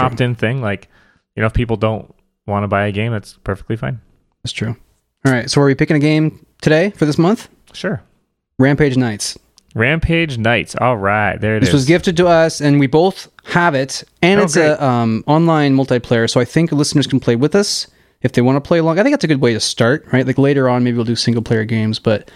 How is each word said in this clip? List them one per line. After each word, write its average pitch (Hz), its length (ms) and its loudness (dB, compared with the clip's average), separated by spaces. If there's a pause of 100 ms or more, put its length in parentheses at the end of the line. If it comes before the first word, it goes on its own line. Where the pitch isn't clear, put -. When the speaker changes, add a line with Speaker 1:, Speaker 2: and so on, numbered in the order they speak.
Speaker 1:
true. 123 100 2
Speaker 2:
opt-in 123 220 -2
thing. 120 280 -4
Like, 101 260 -6 (480)
you 110 60 -4
know, 110 40 2
if 110 80 -2
people 117 220 -2
don't 110 360 -4 (340)
wanna 101 220 -2
buy 101 180 0
a 104 60 -4
game, 110 200 -4
that's 104 220 -10 (100)
perfectly 104 320 -6
fine. 131 240 -8 (420)
Speaker 1:
That's - 100 -8
true. 113 240 -6 (480)
All 135 80 2
right, 123 160 -2
so 147 120 2
are 143 60 4
we 135 100 2
picking 156 200 0
a 147 40 0
game 156 440 0 (160)
today 156 360 2
for 156 100 0
this 147 120 -2
month? 180 300 0 (240)
Speaker 2:
Sure. 185 300 -8 (560)
Speaker 1:
Rampage 139 380 2
Knights. 117 420 -4 (360)
Speaker 2:
Rampage 156 640 -2
Knights. 113 380 0
All 120 200 0
right, 101 440 0
there 107 180 0
it - 20 -2
Speaker 1:
This - 80 2
Speaker 2:
is. - 60 2
Speaker 1:
was 135 100 2
gifted 170 320 0
to 180 100 4
us, 165 360 2
and 143 180 4
we 139 60 2
both 160 420 0 (160)
have 175 300 0
it. 135 280 -4 (200)
And 190 180 4
Speaker 2:
Oh, 190 40 2
Speaker 1:
it's 160 120 -2
a, 151 200 2
Speaker 2:
great. - 60 -6
Speaker 1:
um, 120 440 0
online 151 500 2
multiplayer, 123 520 0
so 127 120 0
I 123 60 2
think 165 260 0
listeners 147 340 0
can 131 140 -2
play 120 160 0
with 147 180 0
us - 320 -2 (360)
if 123 100 -2
they - 80 0
wanna 131 220 2
play 170 160 0
along. 160 200 0
I 208 40 4
think 285 100 0
that's 269 120 -2
a 165 40 0
good 143 140 0
way 120 100 2
to 107 80 -4
start, - 520 -2
right? 127 140 2
Like, 131 120 -2
later 139 320 2
on, 123 120 0
maybe 120 140 0
we'll 120 80 -2
do 117 120 -2
single-player 117 480 -2
games, 110 340 -2
but - 380 -2